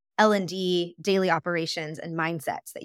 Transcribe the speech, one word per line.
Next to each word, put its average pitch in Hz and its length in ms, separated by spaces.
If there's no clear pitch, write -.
L 214 160
and 185 160
D, 180 500
daily 190 300
operations, 165 680
and 165 160
mindsets 165 600
that - 120